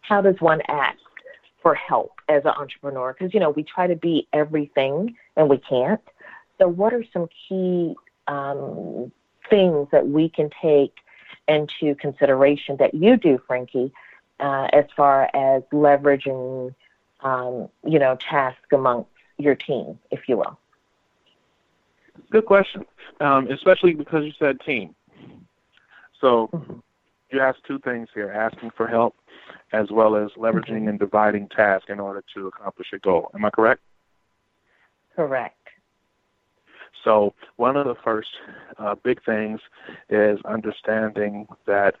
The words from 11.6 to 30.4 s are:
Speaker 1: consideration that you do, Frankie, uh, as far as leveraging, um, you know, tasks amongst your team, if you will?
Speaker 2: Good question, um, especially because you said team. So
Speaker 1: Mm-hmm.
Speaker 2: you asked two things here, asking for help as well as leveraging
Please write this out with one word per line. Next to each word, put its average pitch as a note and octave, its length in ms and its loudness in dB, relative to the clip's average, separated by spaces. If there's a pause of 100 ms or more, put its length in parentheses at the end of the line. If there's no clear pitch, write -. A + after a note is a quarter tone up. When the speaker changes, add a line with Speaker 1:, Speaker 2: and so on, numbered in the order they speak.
Speaker 1:
consideration C#3 800 2
that C#3 160 2
you F#3+ 240 6
do, D3 200 4 (100)
Frankie, B2+ 440 -4 (480)
uh, C#3 340 -2
as C#3+ 180 6
far C#3 420 4
as C3+ 380 2
leveraging, C3+ 1000 0 (480)
um, B2+ 460 -6 (160)
you D#3 160 2
know, C3 180 2
tasks C3+ 540 -4
amongst C3 380 0 (280)
your D3 180 0
team, - 420 -8 (140)
if - 180 -10
you A#2+ 80 2
will? - 200 -6 (1700)
Speaker 2:
Good A3 160 2
question, G3 400 2 (340)
um, C#3 300 2
especially D#3+ 440 4
because D3+ 320 -4
you D3+ 80 -10
said C3+ 280 -2
team. G#2+ 340 -8 (1200)
So A#2 280 2
Speaker 1:
Mm-hmm. - 320 -12 (520)
Speaker 2:
you C3+ 80 -2
asked C3 260 -2
two C#3 140 -8
things A#2 340 -8
here, G#2 160 -8
asking A2 420 -6
for A2+ 160 -4
help A#2 280 0 (580)
as G#2 180 -2
well G#2+ 240 4
as G#2 180 -2
leveraging A2 460 -4